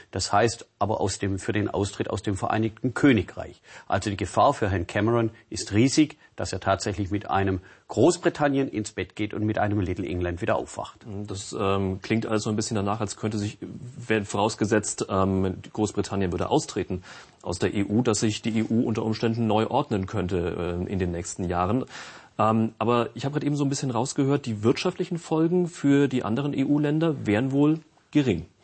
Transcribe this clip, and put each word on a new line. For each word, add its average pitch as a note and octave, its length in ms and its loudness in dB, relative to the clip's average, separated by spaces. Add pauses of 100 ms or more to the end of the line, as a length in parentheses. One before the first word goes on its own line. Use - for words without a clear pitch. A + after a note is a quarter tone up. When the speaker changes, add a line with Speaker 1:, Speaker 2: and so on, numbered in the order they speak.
(100)
Speaker 1:
Das - 220 -4
heißt A2+ 340 2 (120)
aber G#2 220 0
aus G2 180 -2
dem, G2 200 -2
für - 140 -6
den G#2 160 0
Austritt - 420 -2
aus G#2 120 -4
dem G2+ 140 -2
Vereinigten A2 560 0
Königreich. - 680 2 (260)
Also G2+ 220 0
die F#2+ 80 -4
Gefahr A2 340 4
für G#2+ 160 0
Herrn F#2 180 0
Cameron A2+ 440 2 (180)
ist - 240 -8
riesig, C3+ 460 4 (180)
dass G2 160 -6
er G2 80 -6
tatsächlich G2 500 0
mit G2+ 200 -4
einem F#2+ 300 0 (280)
Großbritannien C#3+ 800 2
ins G#2+ 240 -6
Bett F#2+ 240 -8
geht G#2 160 -4
und G#2+ 120 -4
mit G#2+ 140 0
einem G#2 220 2
Little F2+ 260 -2
England F2 360 -4
wieder A2 140 0
aufwacht. - 440 -8 (260)
Speaker 2:
Das, F#2+ 320 -10
ähm, G2 440 0
klingt A2+ 240 0
alles G#2+ 160 0
so A2+ 80 -2
ein G#2+ 60 0
bisschen A2 200 -2
danach, G2+ 240 -2
als G2+ 160 -6
könnte A2 220 -4
sich, G#2 200 -4 (480)
wenn G#2+ 200 2
vorausgesetzt, G#2+ 840 0
ähm, F#2+ 480 2 (160)
Großbritannien G2+ 600 -2
würde F2+ 180 -2
austreten F#2+ 540 -2 (380)
aus - 180 -4
der G2 140 0
E G2+ 100 0
U, G#2+ 180 2
dass A2 180 2
sich G#2+ 220 0
die A2+ 160 -2
E G#2+ 100 2
U A2+ 140 2
unter A2+ 220 -2
Umständen A2+ 420 -2
neu G#2+ 220 2
ordnen A2 380 0
könnte, F2 800 -2
äh, - 40 -4
in F#2+ 60 -2
den F2 140 -2
nächsten F2 320 -6
Jahren. F2+ 400 0 (540)
Ähm, A2 400 2
aber A#2 360 2
ich A#2+ 100 -10
habe C#3+ 100 -4
gerade C#3 120 -2
eben D3 100 0
so C#3+ 80 0
ein C#3 40 2
bisschen C3+ 240 -2
rausgehört, C3+ 540 0
die G#2+ 180 -4
wirtschaftlichen F3 540 0
Folgen E3 500 2
für C#3+ 400 4
die C3 160 0
anderen C#3 300 -2
E-U-Länder D3 720 2
wären A2+ 280 2
wohl D3+ 280 4 (300)
gering. A2 360 2 (180)